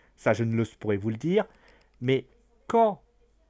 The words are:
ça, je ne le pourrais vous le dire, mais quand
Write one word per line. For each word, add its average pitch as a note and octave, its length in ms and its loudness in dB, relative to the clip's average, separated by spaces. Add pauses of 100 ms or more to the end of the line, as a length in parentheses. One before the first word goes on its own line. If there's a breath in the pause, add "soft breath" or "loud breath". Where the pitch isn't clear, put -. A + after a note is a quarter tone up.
(160 soft breath)
ça, - 180 2
je A2 100 -2
ne A2+ 120 -2
le A2+ 80 2 (160)
pourrais G#2+ 180 0
vous G#2 120 -4
le G#2+ 80 -4
dire, F#3 280 0 (560 soft breath)
mais C3 240 0 (420)
quand A3+ 340 2 (480)